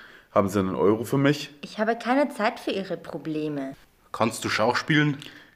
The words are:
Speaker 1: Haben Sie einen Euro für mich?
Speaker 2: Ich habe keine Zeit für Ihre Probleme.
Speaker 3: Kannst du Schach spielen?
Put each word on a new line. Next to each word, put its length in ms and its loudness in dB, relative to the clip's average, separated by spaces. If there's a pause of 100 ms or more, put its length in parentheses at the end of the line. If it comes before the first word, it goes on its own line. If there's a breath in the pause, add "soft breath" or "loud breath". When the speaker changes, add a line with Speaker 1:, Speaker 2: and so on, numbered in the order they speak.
(320 loud breath)
Speaker 1:
Haben 160 4
Sie 100 0
einen 160 0
Euro 300 4
für 120 0
mich? 340 2 (100)
Speaker 2:
Ich 180 -12
habe 180 0
keine 340 0
Zeit 280 -2
für 140 -4
Ihre 240 -4
Probleme. 800 -6 (340)
Speaker 3:
Kannst 340 -2
du 40 -2
Schach 260 2
spielen? 440 2 (380 loud breath)